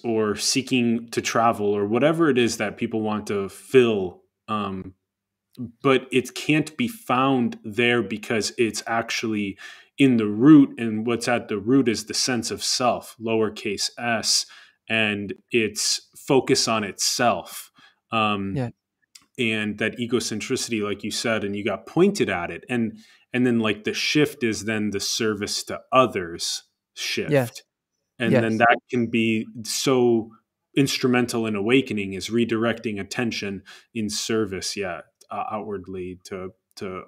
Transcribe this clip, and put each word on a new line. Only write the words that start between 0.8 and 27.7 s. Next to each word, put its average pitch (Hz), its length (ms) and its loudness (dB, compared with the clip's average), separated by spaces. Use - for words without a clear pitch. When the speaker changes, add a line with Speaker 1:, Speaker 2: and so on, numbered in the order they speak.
Speaker 1:
to 120 100 -4
travel 113 460 2
or 101 180 2
whatever 147 440 2
it 123 80 4
is 113 200 2
that 101 200 -4
people 113 240 -4
want 107 260 -4
to 101 220 -2
fill, 107 760 2
um, 95 460 -6
but 131 300 2
it 127 240 0
can't 147 420 0
be 123 100 0
found 127 760 0
there 120 380 2
because 107 560 -2
it's 107 300 0
actually 110 720 -4
in 131 200 6
the 107 100 2
root, 135 500 8
and 113 300 -4
what's 117 200 -2
at 117 200 0
the 110 100 -2
root 117 300 4
is 107 180 0
the - 80 -10
sense 117 380 -2
of 98 100 -8
self, - 600 -2
lowercase 110 760 -2
s, 117 480 -2
and 104 440 -2
its - 640 -2
focus - 500 2
on 113 160 0
itself. - 880 -2
Um, 104 440 -2
Speaker 2:
Yeah. 127 140 -4
Speaker 1:
and 107 420 -2
that 107 180 -2
egocentricity, 117 840 -2
like 101 200 -6
you 107 80 -6
said, 110 320 -2
and 101 120 -4
you 104 80 -6
got 101 220 -4
pointed 180 440 2
at 87 220 -4
it. 85 180 -12
And, 113 280 -2
and 123 120 2
then, 120 140 2
like, 107 240 0
the 104 100 -2
shift - 500 0
is 104 220 -2
then 107 260 -2
the 98 80 -2
service 104 640 -4
to 98 160 -10
others 101 720 0
shift. - 380 -6
Speaker 2:
Yes. 127 200 2